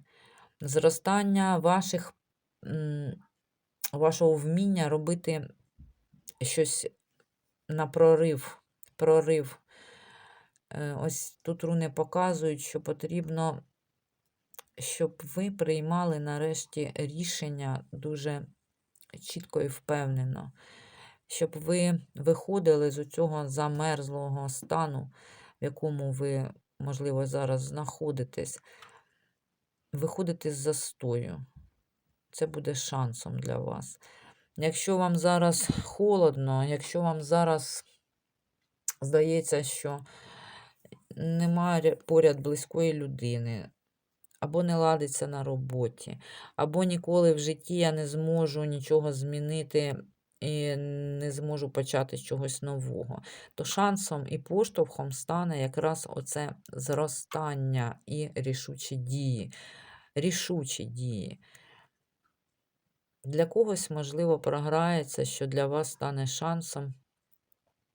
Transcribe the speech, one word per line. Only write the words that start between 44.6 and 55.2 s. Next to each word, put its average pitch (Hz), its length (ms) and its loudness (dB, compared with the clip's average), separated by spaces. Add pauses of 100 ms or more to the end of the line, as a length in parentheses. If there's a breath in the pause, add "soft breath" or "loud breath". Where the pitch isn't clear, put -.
не 170 120 2
ладиться 151 520 2
на 139 160 -4
роботі, 127 720 -4 (380 loud breath)
або 151 280 2
ніколи 175 500 6
в 151 60 2
житті 156 360 -4
я 170 160 4
не 156 160 -2
зможу 156 580 0
нічого 147 480 2
змінити 147 840 -2 (440)
і 147 360 -2
не 143 560 -4
зможу 143 380 -4
почати 131 480 -2
з - 60 -10
чогось 135 380 -4
нового, 131 600 -6 (340 loud breath)
то 135 100 -6
шансом 196 640 0
і 156 80 -6
поштовхом 170 720 0
стане 165 500 -2